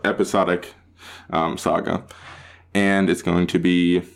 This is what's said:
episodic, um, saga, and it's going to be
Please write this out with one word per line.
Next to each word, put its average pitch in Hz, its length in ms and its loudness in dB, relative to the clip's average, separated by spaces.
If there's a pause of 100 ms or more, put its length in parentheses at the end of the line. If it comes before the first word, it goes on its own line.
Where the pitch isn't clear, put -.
episodic, 95 640 0 (580)
um, 80 260 -2
saga, - 480 -2 (680)
and 98 360 2
it's 90 120 0
going 87 260 0
to 90 120 0
be 87 420 2 (140)